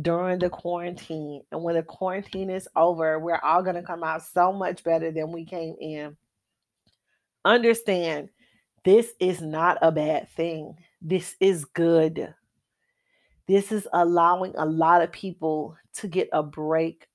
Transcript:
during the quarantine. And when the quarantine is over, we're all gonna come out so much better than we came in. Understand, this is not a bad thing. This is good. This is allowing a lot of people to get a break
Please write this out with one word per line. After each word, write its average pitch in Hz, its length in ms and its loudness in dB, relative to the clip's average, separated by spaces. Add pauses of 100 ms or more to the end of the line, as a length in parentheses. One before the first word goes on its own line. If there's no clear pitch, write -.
during 180 380 0
the 180 100 0
quarantine. 170 920 -8 (100)
And 160 120 -8
when 170 120 -2
the 165 80 -2
quarantine 190 680 -8
is 185 260 -8
over, 165 440 2
we're 165 240 -2
all 165 180 4
gonna 180 220 -4
come 170 200 -10
out 160 200 -6
so 180 300 2
much 180 300 -6
better 165 280 0
than 156 220 -6
we 165 100 -10
came 165 380 -10
in. 151 340 -10 (1300)
Understand, 190 840 2 (560)
this 220 340 6
is 180 220 -2
not 160 400 0
a 165 100 6
bad 151 380 -2
thing. 160 480 -8 (240)
This 170 400 -4
is 180 240 2
good. 160 680 2 (1120)
This 196 260 2
is 208 180 -4
allowing 175 640 4
a 156 100 -2
lot 160 360 4
of 165 100 0
people 160 640 -6 (200)
to - 120 -10
get 180 240 -2
a 156 100 0
break 160 720 -4